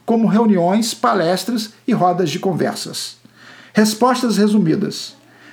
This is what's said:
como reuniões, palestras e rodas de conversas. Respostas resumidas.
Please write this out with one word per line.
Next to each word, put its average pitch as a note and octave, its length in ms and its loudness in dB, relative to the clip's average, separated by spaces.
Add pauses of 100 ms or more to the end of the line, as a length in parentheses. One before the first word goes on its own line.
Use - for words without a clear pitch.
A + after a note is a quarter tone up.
como A3+ 220 2
reuniões, G#3 680 2
palestras G#3+ 760 -2 (120)
e B3+ 80 -2
rodas F3 380 2
de F3 80 -4
conversas. - 800 -6 (580)
Respostas A#3 640 2
resumidas. G3 800 0 (360)